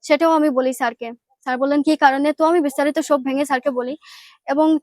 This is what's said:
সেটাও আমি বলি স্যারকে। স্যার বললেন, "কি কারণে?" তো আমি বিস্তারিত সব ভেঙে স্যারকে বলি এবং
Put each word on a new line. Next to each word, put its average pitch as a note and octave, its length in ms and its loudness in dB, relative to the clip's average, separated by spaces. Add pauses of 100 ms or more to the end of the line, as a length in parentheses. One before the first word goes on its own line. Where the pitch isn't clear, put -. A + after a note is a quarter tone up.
সেটাও D#4+ 280 2
আমি D4+ 200 2
বলি C4 220 0
স্যারকে। A#3 400 -6
স্যার - 460 -10
বললেন, C#4 240 0
"কি D#4 140 2
কারণে?" C#4+ 360 2
তো D#4+ 120 0
আমি E4+ 160 4
বিস্তারিত C#4+ 380 -2
সব D4 240 0
ভেঙে C4+ 220 -2
স্যারকে C4+ 260 -2
বলি B3 260 -6 (500)
এবং D#4 360 2